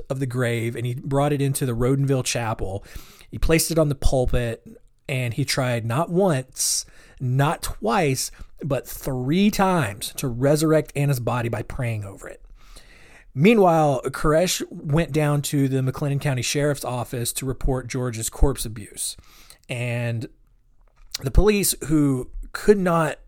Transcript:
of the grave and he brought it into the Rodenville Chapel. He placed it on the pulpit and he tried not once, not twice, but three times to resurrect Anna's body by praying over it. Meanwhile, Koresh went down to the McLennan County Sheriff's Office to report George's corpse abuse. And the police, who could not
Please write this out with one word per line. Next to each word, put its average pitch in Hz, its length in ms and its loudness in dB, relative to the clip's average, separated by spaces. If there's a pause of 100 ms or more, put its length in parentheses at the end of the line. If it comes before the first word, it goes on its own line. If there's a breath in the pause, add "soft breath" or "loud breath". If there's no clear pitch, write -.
of 135 100 -4
the 139 60 -2
grave 120 500 -2
and 117 100 -6
he 123 100 -4
brought 143 380 0
it 139 80 0
into 139 240 0
the 123 100 -2
Rodenville 131 480 2
Chapel. 107 600 -4 (460 loud breath)
He - 80 -12
placed - 340 2
it 165 80 2
on 151 100 4
the 139 60 0
pulpit 123 720 2 (400)
and 127 260 -4
he 139 120 -2
tried 123 400 -2
not 127 240 -2
once, 170 760 0 (340 loud breath)
not 135 420 0
twice, 175 680 -2 (320 loud breath)
but 139 240 -4
three 143 640 0
times 175 680 0
to 147 100 -4
resurrect 147 680 2
Anna's 143 240 0
body 117 300 -2
by 113 120 -4
praying 113 440 -6
over - 220 -14
it. 50 140 -18 (920 loud breath)
Meanwhile, 165 720 6
Koresh 160 640 0
went 160 420 -2
down 147 320 2
to 139 240 0
the 131 140 0
McLennan 139 380 -2
County 131 220 -2
Sheriff's 143 420 -2
Office 120 500 -4
to - 120 -6
report 131 420 -2
George's 117 420 -4
corpse 139 360 2
abuse. - 500 -10 (540 loud breath)
And 120 580 -4 (920)
the 123 100 -4
police, 202 440 4 (120)
who 139 440 0 (220)
could 208 260 4
not 165 480 0